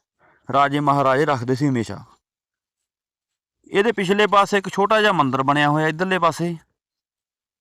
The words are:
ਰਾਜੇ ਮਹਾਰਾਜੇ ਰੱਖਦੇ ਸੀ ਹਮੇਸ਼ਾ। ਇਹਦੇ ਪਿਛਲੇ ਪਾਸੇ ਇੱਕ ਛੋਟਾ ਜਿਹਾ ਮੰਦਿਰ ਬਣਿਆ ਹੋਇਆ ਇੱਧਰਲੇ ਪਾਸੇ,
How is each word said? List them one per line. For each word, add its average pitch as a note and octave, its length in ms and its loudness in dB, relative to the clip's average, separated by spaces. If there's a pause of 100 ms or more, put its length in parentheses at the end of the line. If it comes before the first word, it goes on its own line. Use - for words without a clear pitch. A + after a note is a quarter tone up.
(500)
ਰਾਜੇ C#3 300 0
ਮਹਾਰਾਜੇ C#3 460 2
ਰੱਖਦੇ C3 300 -2
ਸੀ C#3+ 120 -2
ਹਮੇਸ਼ਾ। A2 360 -4 (1700)
ਇਹਦੇ G3+ 200 2
ਪਿਛਲੇ G3+ 360 2
ਪਾਸੇ G3+ 300 2
ਇੱਕ F#3+ 120 -4
ਛੋਟਾ G#3 320 0
ਜਿਹਾ G#3 100 2
ਮੰਦਿਰ C3+ 320 0
ਬਣਿਆ C#3+ 260 2
ਹੋਇਆ D#3 180 0
ਇੱਧਰਲੇ F3+ 320 -2
ਪਾਸੇ, E3 360 -2 (1040)